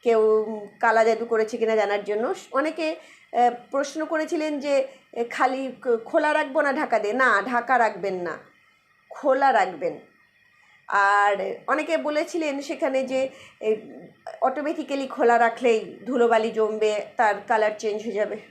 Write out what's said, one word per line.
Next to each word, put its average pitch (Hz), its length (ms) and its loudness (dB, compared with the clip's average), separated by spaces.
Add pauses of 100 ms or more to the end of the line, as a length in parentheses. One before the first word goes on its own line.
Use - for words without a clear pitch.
কেউ 220 420 4 (340)
কালা 226 240 4
জাদু 226 220 2
করেছে 226 320 -2
কিনা 220 180 0
জানার 202 280 0
জন্য। 214 300 -2 (180)
অনেকে, 311 440 -2 (360)
আহ, 240 220 2 (180)
প্রশ্ন 285 340 -2
করেছিলেন 311 540 -2
যে, 269 280 0 (260)
এ, 233 160 -4
খালি 262 420 -2 (100)
ক-, 240 240 0
খোলা 302 280 0
রাখবো 302 280 0
না 285 120 2
ঢাকা 294 260 0
দিয়ে? 208 140 -2
না, 240 280 4
ঢাকা 240 380 0
রাখবেন 196 360 0
না, 175 220 -6 (720)
খোলা 269 440 2
রাখবেন। 175 460 0 (880)
আর 202 680 2 (120)
অনেকে 302 300 0
বলেছিলেন 302 640 -2
সেখানে 277 420 -2
যে, 262 260 -2 (320)
এ, 220 140 0 (680)
অটোমেটিক্যালি 277 680 -2
খোলা 233 320 4
রাখলেই 226 680 0
ধুলোবালি 233 460 2
জমবে, 214 540 0 (120)
তার 214 180 4 (120)
কালার 214 300 2
চেঞ্জ 214 260 -4
হয়ে 226 100 -6
যাবে। 202 240 -2 (140)